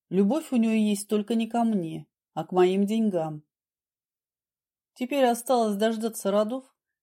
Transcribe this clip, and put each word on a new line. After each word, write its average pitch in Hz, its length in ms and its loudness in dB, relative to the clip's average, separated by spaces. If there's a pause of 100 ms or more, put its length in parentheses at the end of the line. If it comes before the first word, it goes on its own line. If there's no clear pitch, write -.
Любовь 202 420 0
у 262 40 0
неё 226 180 2
есть 214 340 0
только 214 280 -2
не 226 120 -2
ко 233 160 -2
мне, 165 440 -4 (260)
а 156 100 -4
к - 80 -16
моим 185 360 4
деньгам. 180 560 -2 (1500)
Теперь 262 300 0
осталось 233 520 0
дождаться 220 540 -2
родов 214 340 -2 (380)